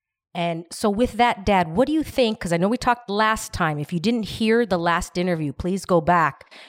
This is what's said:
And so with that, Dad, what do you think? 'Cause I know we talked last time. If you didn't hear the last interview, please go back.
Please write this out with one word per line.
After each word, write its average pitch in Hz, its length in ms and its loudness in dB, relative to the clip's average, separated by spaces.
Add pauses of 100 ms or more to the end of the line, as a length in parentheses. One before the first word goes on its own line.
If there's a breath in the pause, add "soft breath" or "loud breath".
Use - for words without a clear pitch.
(340)
And 170 380 -4
so - 180 -2
with 226 240 0
that, 220 320 0
Dad, 180 300 2
what 262 120 2
do 294 60 -2
you 311 100 0
think? 220 360 0
'Cause 170 140 -4
I 170 40 2
know 185 120 2
we 240 80 0
talked - 320 -2
last 214 420 0
time. 156 280 -2
If 147 120 -8
you 175 80 -2
didn't 226 240 0
hear 226 420 0
the 185 120 0
last 170 400 -2
interview, 165 340 -2
please 185 340 -4
go 175 140 4
back. 160 540 0 (160 loud breath)